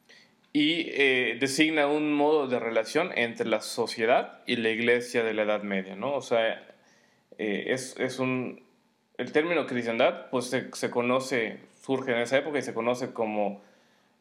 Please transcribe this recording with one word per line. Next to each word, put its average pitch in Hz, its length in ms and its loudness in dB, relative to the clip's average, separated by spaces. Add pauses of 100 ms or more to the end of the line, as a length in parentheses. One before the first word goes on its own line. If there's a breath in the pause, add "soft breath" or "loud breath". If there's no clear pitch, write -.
(520 soft breath)
y, 151 380 2
eh, 127 500 2
designa 151 480 2
un 151 240 2
modo 147 340 4
de 123 140 0
relación 117 560 0
entre 117 320 0
la 107 120 2
sociedad 117 840 0
y 117 100 -2
la 113 120 0
iglesia 120 560 2
de 110 100 -2
la 107 80 0
Edad 104 200 0
Media, 98 340 -4
¿no? 127 180 -4
O 127 80 -4
sea, 113 420 0 (760 soft breath)
eh, 104 300 -2
es, 127 300 -4
es 127 220 -4
un, 127 420 -4 (540)
el 123 160 -6
término 151 340 2
cristiandad, 123 640 2
pues, 123 140 0
se, - 300 -2
se 117 160 -4
conoce, 123 680 0 (240)
surge 131 300 -2
en 117 60 2
esa 120 180 2
época 147 220 0
y 120 40 -2
se 107 120 -8
conoce 120 380 -2
como, 104 520 -2 (560 soft breath)